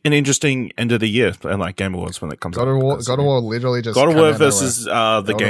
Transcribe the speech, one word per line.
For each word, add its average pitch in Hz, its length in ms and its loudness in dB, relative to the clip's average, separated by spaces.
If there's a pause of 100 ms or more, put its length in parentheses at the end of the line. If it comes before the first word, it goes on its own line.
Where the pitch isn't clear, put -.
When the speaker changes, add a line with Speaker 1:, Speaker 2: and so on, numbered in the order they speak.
Speaker 1:
an 151 80 2
interesting 135 640 0
end 117 140 0
of 117 80 2
the 110 100 0
year 107 240 2 (100)
and, 95 160 -2
like, 92 160 -4
Game 95 200 -4
Awards 87 260 -8
when 78 100 -8
it - 80 -12
comes 90 160 -8
Speaker 2:
God 120 120 -2
Speaker 1:
out, 135 80 0
Speaker 2:
of 131 80 0
War, 135 100 0
Speaker 1:
because, 123 140 -8
Speaker 2:
God 123 60 0
of 131 80 -2
Speaker 1:
I - 20 0
mean, - 20 2
Speaker 2:
War 135 160 2
literally 120 400 -2
just 113 140 -4
Speaker 1:
God 127 80 4
of 165 60 4
Speaker 2:
came 156 100 4
Speaker 1:
War 160 80 8
Speaker 2:
out 151 80 4
of - 40 -2
nowhere. 143 120 4
Speaker 1:
versus, 120 360 -2
uh, 110 340 2
the 101 100 -4
Speaker 2:
Elden 104 80 -2
Speaker 1:
game 104 100 2